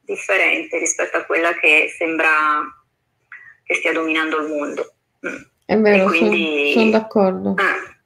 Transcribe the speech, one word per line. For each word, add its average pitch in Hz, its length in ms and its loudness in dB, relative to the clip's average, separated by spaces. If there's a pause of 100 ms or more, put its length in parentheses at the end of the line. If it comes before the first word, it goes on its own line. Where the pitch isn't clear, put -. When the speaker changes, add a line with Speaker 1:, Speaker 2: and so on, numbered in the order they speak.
Speaker 1:
differente 170 760 -2
rispetto 170 400 -4
a 170 60 -6
quella 170 300 0
che 156 440 2
sembra 156 640 0 (1000)
che 170 120 -6
stia 165 180 -2
dominando 160 460 -2
il 151 100 -4
mondo. 147 440 -6 (340)
Mm. 165 160 -12 (240)
Speaker 2:
È 214 120 0
vero, 208 260 6
Speaker 1:
E - 20 2 (120)
quindi 156 560 0
Speaker 2:
son, 233 80 4
son 220 80 4
d'accordo. 196 680 0
Speaker 1:
Ah. - 380 -2 (120)